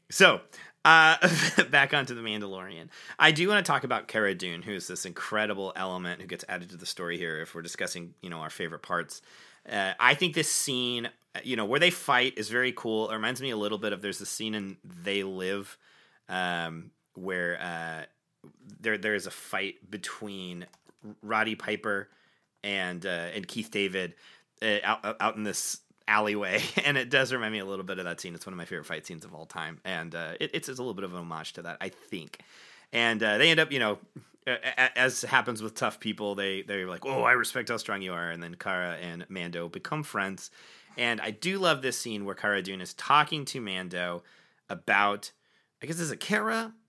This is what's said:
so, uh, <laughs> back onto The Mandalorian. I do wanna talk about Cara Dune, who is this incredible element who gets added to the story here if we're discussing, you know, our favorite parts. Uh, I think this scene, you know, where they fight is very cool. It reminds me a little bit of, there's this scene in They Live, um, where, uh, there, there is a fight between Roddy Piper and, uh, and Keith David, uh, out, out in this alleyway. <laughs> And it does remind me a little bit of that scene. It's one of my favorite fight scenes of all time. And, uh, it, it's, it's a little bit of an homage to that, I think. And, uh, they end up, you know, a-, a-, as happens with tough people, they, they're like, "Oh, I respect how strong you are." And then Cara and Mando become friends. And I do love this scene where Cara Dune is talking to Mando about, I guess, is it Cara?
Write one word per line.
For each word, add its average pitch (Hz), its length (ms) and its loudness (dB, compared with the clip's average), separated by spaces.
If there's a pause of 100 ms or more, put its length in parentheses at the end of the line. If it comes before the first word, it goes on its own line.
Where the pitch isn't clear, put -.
(120)
so, 156 300 8 (440)
uh, 160 320 10 (280)
<laughs> - 260 4
back 139 240 6
onto 131 180 0
The 117 80 -10
Mandalorian. 98 680 -8 (280)
I - 140 10
do 165 180 4
wanna 208 140 4
talk 147 200 2
about 123 240 -2
Cara 101 280 2
Dune, 87 260 -6
who 101 100 -10
is 95 160 -6
this 90 180 -6
incredible 98 720 -4
element 90 460 -4
who 90 60 -14
gets 85 200 -10
added 90 220 -8
to 90 80 -16
the 87 80 -14
story 87 320 -6
here 80 240 -4
if 80 140 -12
we're 82 80 -10
discussing, 85 580 -8
you 92 80 -12
know, 85 80 -10
our 78 140 -8
favorite 82 320 -8
parts. 85 400 -4 (460)
Uh, 95 300 0
I 123 140 8
think 156 220 0
this 160 160 2
scene, 123 580 -2 (340)
you 127 120 -4
know, 110 100 0
where 127 140 2
they 175 100 6
fight 135 480 2
is 107 120 -6
very 123 220 0
cool. 110 380 -2
It 110 60 -4
reminds 117 260 -2
me 135 80 -4
a 113 80 -2
little 104 220 -2
bit 104 140 -2
of, 95 100 -8
there's 101 160 -4
this 101 100 -8
scene 110 240 -4
in 98 300 -6
They 95 400 -2
Live, 95 520 -4 (540)
um, 85 640 -4 (240)
where, 90 440 -2
uh, 82 460 -8 (760)
there, 107 200 0
there 104 160 0
is 92 100 -2
a 92 60 -10
fight - 580 -6
between 92 760 -10 (560)
Roddy 110 320 2
Piper 104 540 -2 (540)
and, 92 440 -2
uh, 87 260 -2
and 95 140 -6
Keith - 240 -8
David, 95 420 0 (480)
uh, 107 220 2
out, 107 360 0
out 104 160 2
in 107 80 -6
this - 360 -4 (280)
alleyway. 104 600 4
<laughs> - 160 0
And 143 120 4
it 123 120 -2
does 131 240 4
remind 113 200 -2
me 110 60 -2
a 98 60 -6
little 95 180 -6
bit 92 140 -6
of 92 80 -4
that 85 160 -6
scene. 87 140 -10
It's 85 100 -14
one 95 80 -10
of 90 40 -10
my 82 80 -8
favorite 80 200 -8
fight 80 200 -8
scenes 82 200 -14
of - 80 -18
all 80 140 -14
time. 80 360 -10
And, 85 300 -4
uh, 82 260 -6
it, - 140 -6
it's, 156 160 -6
it's 131 80 -10
a 123 40 -6
little 123 120 -4
bit 95 100 -8
of 90 100 -6
an 90 60 -8
homage 80 340 -10
to 82 100 -14
that, 82 180 -10
I 98 80 -6
think. - 500 -14 (540)
And, 117 300 2
uh, 107 160 6
they 156 100 8
end 160 100 6
up, 156 120 4
you 139 80 0
know, 107 180 2 (480)
a-, 127 60 0
a-, 127 460 2
as 127 260 2
happens 120 400 2
with 107 100 -6
tough - 260 -2
people, 104 360 -4
they, 98 260 -2
they're 95 260 -4
like, 90 180 -8
"Oh, 131 180 0
I 117 80 8
respect 123 380 2
how 117 80 0
strong 101 240 -4
you 92 120 -4
are." 85 160 -4
And 85 140 -6
then 85 120 -10
Cara 90 460 -2
and 87 260 -10
Mando 85 420 -6
become 151 340 -6
friends. 98 480 -4 (460)
And 120 220 0
I 110 120 -4
do 185 260 -4
love 165 240 4
this 127 160 0
scene 104 280 -6
where 98 100 -6
Cara 101 260 2
Dune 95 180 -4
is 90 140 -10
talking 147 520 4
to 139 140 -6
Mando 90 640 -4 (460)
about, 101 640 2 (500)
I 131 60 -12
guess, 165 120 -4
is 160 120 -4
it 92 80 -8
Cara? 220 540 -2 (160)